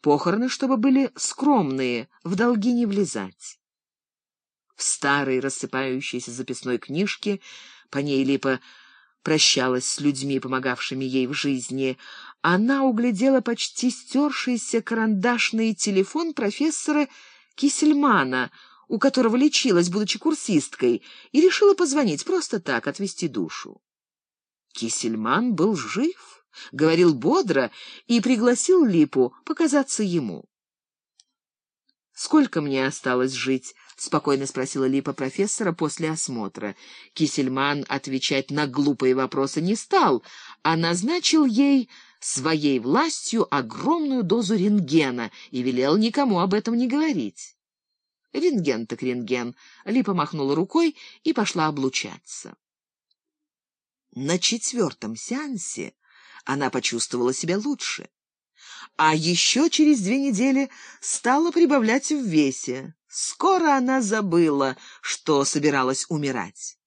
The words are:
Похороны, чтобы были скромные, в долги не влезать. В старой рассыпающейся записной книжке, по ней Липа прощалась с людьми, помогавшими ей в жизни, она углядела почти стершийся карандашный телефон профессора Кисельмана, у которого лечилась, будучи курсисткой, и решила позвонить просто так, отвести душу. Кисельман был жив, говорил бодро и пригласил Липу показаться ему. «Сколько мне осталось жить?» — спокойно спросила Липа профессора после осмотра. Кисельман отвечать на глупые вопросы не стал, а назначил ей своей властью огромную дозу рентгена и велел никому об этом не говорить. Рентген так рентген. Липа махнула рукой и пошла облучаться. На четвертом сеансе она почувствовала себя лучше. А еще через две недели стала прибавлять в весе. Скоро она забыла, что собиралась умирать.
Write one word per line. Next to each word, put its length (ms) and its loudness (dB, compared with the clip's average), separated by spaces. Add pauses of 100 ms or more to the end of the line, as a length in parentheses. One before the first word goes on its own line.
Похороны, 480 2
чтобы 280 0
были 380 4
скромные, 920 0 (140)
в 120 -4
долги 380 2
не 120 2
влезать. 760 -4 (1160)
В 80 -12
старой 560 0
рассыпающейся 920 -6
записной 460 -6
книжке, 640 -4 (500)
по 100 -4
ней 240 0
Липа 360 0 (640)
прощалась 600 2
с 140 -6
людьми, 400 -2
помогавшими 640 -4
ей 220 0
в 60 -6
жизни, 640 -4 (440)
она 420 2
углядела 580 2
почти 500 -4
стершийся 920 -2
карандашный 920 0
телефон 580 -2
профессора 760 0 (460)
Кисельмана, 960 2 (400)
у 80 -2
которого 380 4
лечилась, 520 4
будучи 300 -2
курсисткой, 800 0 (300)
и 80 4
решила 360 6
позвонить 500 0
просто 340 -2
так, 280 -2
отвести 420 -6
душу. 520 -8 (920)
Кисельман 840 -2
был 220 0
жив, 680 -6 (300)
говорил 400 4
бодро 580 0 (360)
и 120 2
пригласил 640 4
Липу 500 4 (120)
показаться 580 0
ему. 400 -2 (1700)
«Сколько 480 2
мне 260 0
осталось 460 -2
жить?» — 440 -4 (200)
спокойно 500 -2
спросила 380 -4
Липа 300 -2
профессора 580 -4
после 400 -4
осмотра. 640 -8 (380)
Кисельман 720 -2
отвечать 640 -4
на 160 0
глупые 480 2
вопросы 460 -2
не 140 0
стал, 460 2 (420)
а 120 2
назначил 720 2
ей 440 4 (300)
своей 600 0
властью 760 0
огромную 680 -2
дозу 340 0
рентгена 760 2 (180)
и 120 -6
велел 340 2
никому 440 2
об 140 0
этом 220 -2
не 140 0
говорить. 640 -2 (800)
Рентген 540 0
так 160 -8
рентген. 520 -4 (300)
Липа 280 0
махнула 420 -2
рукой 400 0 (280)
и 100 0
пошла 340 0
облучаться. 880 -6 (1600)
На 260 -2
четвертом 760 -4
сеансе 800 -8 (520)
она 240 -2
почувствовала 640 -2
себя 240 -4
лучше. 520 -6 (880)
А 180 4
еще 540 2
через 320 4
две 180 0
недели 500 2 (300)
стала 520 0
прибавлять 600 2
в 140 -2
весе. 720 0 (120)
Скоро 680 0
она 260 0
забыла, 760 0 (240)
что 420 0
собиралась 640 0
умирать. 760 -6